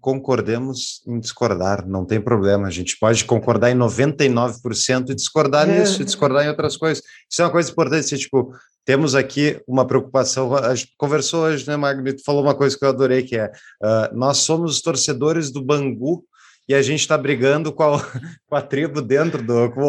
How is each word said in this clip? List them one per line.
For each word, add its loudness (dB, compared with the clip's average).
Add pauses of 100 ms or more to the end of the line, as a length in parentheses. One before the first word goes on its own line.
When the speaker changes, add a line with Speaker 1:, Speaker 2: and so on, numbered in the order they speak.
Speaker 1:
concordemos -4
em -6
discordar, -2
não -4
tem 0
problema, 2
a -6
gente -8
pode 2
concordar 2
em 2
noventa 2
e 4
nove 0
por -4
cento -2
e -6
discordar 2
Speaker 2:
É. 4
Speaker 1:
nisso, 2
e -4
discordar 2
em -2
outras -2
coisas. -2 (260)
Isso -2
é 4
uma 2
coisa 2
importante, 0
assim, -4
tipo, 0 (340)
temos 2
aqui 0
uma 2
preocupação, 0
a 2
gente -8
conversou -2
hoje, -2
né, -4
Magno, -2
tu -18
falou 0
uma 4
coisa 2
que -2
eu 4
adorei, 2
que -4
é, -2 (320)
ah, 2
nós 0
somos 0
os -4
torcedores -2
do -8
Bangu, -2 (460)
e 2
a 6
gente 0
tá 0
brigando 0
com -2
a, 2
<laughs> -14
com -4
a 0
tribo -4
dentro 0
do, 2
com -6